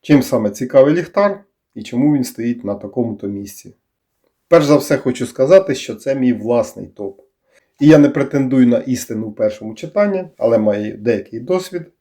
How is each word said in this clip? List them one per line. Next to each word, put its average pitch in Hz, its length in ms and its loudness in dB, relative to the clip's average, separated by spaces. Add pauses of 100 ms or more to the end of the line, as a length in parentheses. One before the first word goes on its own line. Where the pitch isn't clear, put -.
Чим 143 220 4
саме 110 280 -2
цікавий 135 440 2
ліхтар 196 500 -2 (300)
і - 80 -14
чому 143 320 0
він 131 100 0
стоїть 117 400 -6
на 101 100 -4
такому-то 107 520 -8
місці. 101 480 -12 (720)
Перш 160 160 4
за 143 120 4
все 135 200 0
хочу 127 300 -4
сказати, 175 480 2
що 120 200 -10
це 123 200 -6
мій 127 180 0
власний 107 540 -4
топ. 98 340 -14 (600)
І 143 60 4
я 151 120 8
не 143 100 6
претендую 135 580 0
на 120 120 2
істину 113 500 -6
в 107 60 -14
першому 110 400 -4
читанні, 190 500 -2 (140)
але 117 200 2
маю 107 400 -2
деякий 110 420 -4
досвід. 180 420 -6 (180)